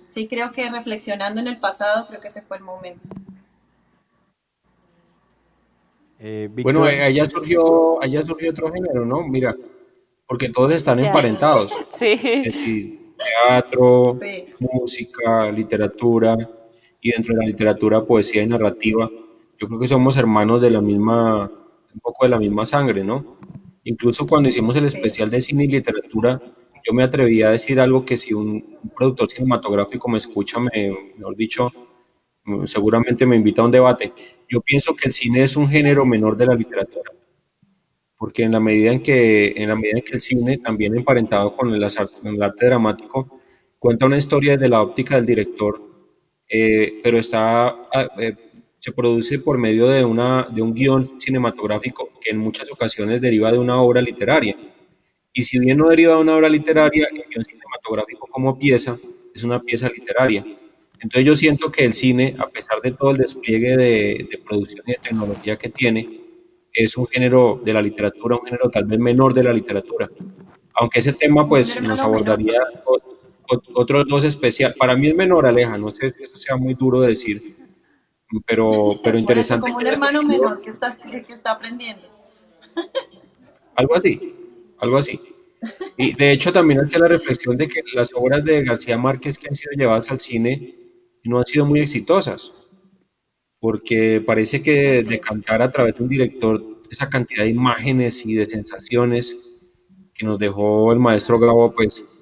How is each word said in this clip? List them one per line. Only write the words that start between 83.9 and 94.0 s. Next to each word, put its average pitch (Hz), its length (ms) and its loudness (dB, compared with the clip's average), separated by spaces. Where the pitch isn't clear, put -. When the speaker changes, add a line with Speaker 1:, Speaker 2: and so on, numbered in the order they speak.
Speaker 3:
así, 185 400 -2
algo 123 180 0
así. - 220 -4
Y 127 160 -2
de 143 180 2
hecho 139 200 2
también 165 300 4
hacía 151 180 -2
la 170 80 6
reflexión 127 500 0
de 151 100 -2
que - 140 -8
las 120 200 0
obras 131 300 0
de 151 200 2
García 117 340 -2
Márquez 131 400 -2
que - 120 -16
han 143 60 -6
sido 147 220 -12
llevadas 117 340 0
al 127 80 -6
cine 120 560 -4
no 120 160 0
han 123 60 0
sido 147 200 0
muy 147 160 2
exitosas, 147 720 -2
porque 110 640 0